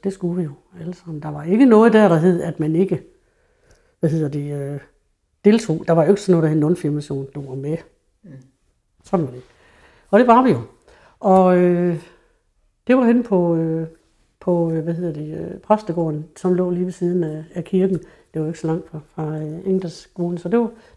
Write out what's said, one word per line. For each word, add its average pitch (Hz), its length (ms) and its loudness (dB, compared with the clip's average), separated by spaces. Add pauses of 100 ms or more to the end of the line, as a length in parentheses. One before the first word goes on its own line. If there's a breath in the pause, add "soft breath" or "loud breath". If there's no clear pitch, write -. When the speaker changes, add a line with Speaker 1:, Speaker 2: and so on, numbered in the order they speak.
Speaker 1:
Det 190 80 -4
skulle 175 240 -6
vi 185 60 -4
jo 147 100 -8 (280)
alle 175 140 -12
sammen. 156 280 -14
Der 156 60 -10
var 147 140 -12
ikke 202 220 4
noget 226 280 8
der, 214 160 6
der 170 80 6
hed, 170 260 4
at 160 180 -6
man 156 160 -2
ikke, 185 260 0 (1000)
hvad 165 100 0
hedder 156 180 -2
det, 143 460 -8
øh, 139 60 -10 (640)
deltog. 208 420 2
Der 170 60 2
var 165 120 4
jo 165 60 2
ikke 202 120 2
sådan 185 100 2
noget, 165 100 2
der 156 60 2
hed 156 120 0
nonfirmation, 147 760 -4
du 139 140 -14
var 127 60 -14
med. 143 220 -8 (460)
Speaker 2:
Mm. 185 80 -20 (760)
Speaker 1:
Sådan 170 220 -2
var 123 60 -10
det. 127 100 -18 (680 soft breath)
Og 202 80 4
det 247 80 4
var 240 160 6
vi 254 80 2
jo. 127 100 0 (600 soft breath)
Og, 185 380 4
øh, 175 460 0 (840 soft breath)
det 254 100 4
var 262 80 2
henne 240 180 4
på, 175 340 0
øh, 160 300 -2 (540)
på, 170 300 0
øh, 160 140 -4
hvad 170 100 -4
hedder 170 180 -6
det, 151 280 -10
øh, 180 200 -12
præstegården, 165 680 -2 (100)
som 180 180 -2
lå 180 160 -2
lige 180 140 -2
ved 180 80 -8
siden 175 320 -2
af, 156 200 -10 (100)
af 170 100 -8
kirken. 190 340 0
Det - 420 -12
var - 0 -
jo 151 60 -4
ikke 165 120 -8
så - 80 -8
langt 160 220 -6
fra, 156 120 -14 (140)
fra, 156 220 -8
øh, 156 320 -10
Englandsskolen, 175 680 -6
så 170 100 -10
det 220 100 0
var, 226 120 -2 (260 soft breath)